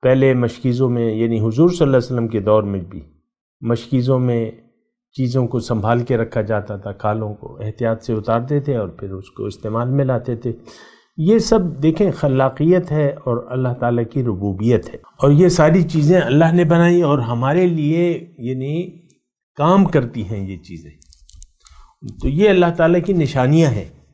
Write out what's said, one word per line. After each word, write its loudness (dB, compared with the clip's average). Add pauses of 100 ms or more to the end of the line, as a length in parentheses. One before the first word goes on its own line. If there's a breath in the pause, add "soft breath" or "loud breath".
پہلے 2
مشکیزوں -2
میں، -2
یعنی -2
حضور 2
صلی -2
اللہ 2
علیہ 0
وسلم -4
کے -2
دور 2
میں -4
بھی -16 (600)
مشکیزوں -2
میں -2 (600)
چیزوں -2
کو -4
سنبھال -2
کے -2
رکھا -4
جاتا -4
تھا، -12
کھالوں -4
کو -18
احتیاط -6
سے -6
اتارتے -2
تھے -4
اور -4
پھر -12
اس -14
کو -12
استعمال -6
میں 0
لاتے -2
تھے۔ -6 (640 loud breath)
یہ 4
سب 2 (240)
دیکھیں 2
خلاقیت 0
ہے 0
اور -4
اللہ -2 (120)
تعالیٰ 0
کی -4
ربوبیت -2
ہے، -16 (200)
اور 4
یہ 6
ساری 4
چیزیں 2
اللہ 2
نے 4
بنائی 4
اور 2
ہمارے 0
لیے، -2
یعنی، -8 (500)
کام 4
کرتی 0
ہیں -8
یہ -10
چیزیں۔ -18 (1300 soft breath)
تو -2
یہ 2
اللہ 4 (100)
تعالیٰ 4
کی 0
نشانیاں 2
ہیں۔ -6 (260)